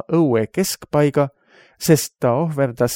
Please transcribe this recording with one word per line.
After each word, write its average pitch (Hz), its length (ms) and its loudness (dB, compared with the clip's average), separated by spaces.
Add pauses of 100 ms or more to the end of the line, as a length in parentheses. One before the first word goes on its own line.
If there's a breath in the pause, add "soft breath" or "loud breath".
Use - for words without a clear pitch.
õue 127 380 0
keskpaiga, 147 800 -2 (500 soft breath)
sest - 420 0
ta 123 120 0 (100)
ohverdas 135 540 -2